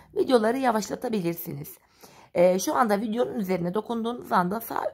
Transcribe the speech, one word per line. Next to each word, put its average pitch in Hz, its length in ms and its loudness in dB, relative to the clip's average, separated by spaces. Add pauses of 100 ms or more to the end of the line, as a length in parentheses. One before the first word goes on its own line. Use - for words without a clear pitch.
(160)
Videoları 240 420 2
yavaşlatabilirsiniz. 196 1200 -4 (560)
Ee, 180 260 6
şu 302 160 -2
anda 208 260 2
videonun 233 320 -2
üzerine 180 400 -2
dokunduğunuz 233 580 -4
anda 196 300 2
sağ - 320 -4